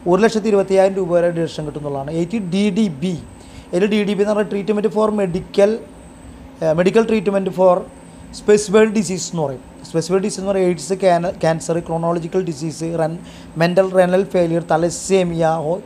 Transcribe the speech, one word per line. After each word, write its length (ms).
ഒരു 140
ലക്ഷത്തി 260
ഇരുപത്തിയായിരം 460
രൂപ 180
വരെ 180
ഡിഡക്ഷൻ 360
കിട്ടുന്നതാണ്. 440
എയ്റ്റി 280
ഡി 320
ഡി 180
ബി, 300
ഒരു 120
ഡി 180
ഡി 100
ബി 80
എന്ന് 120
പറഞ്ഞാൽ 200
treatment 400
for 160
medical, 600
ഏ, 100
medical 300
treatment 460
for 300
specified 500
disease 420
എന്ന് 120
പറയും. 180
സ്പെസിഫൈഡ് 380
ഡിസീസ് 180
എന്ന് 100
പറയുന്നത് 200
എയ്ഡ്സ്, 240
ക്യാന-, 360
ക്യാൻസർ, 480
chronological 600
disease, 580
റെൻ-, 200
മെന്റൽ 360
റെനൽ 320
ഫെയിലിയർ, 460
തലസേമിയ, 760
ഹോ-, 400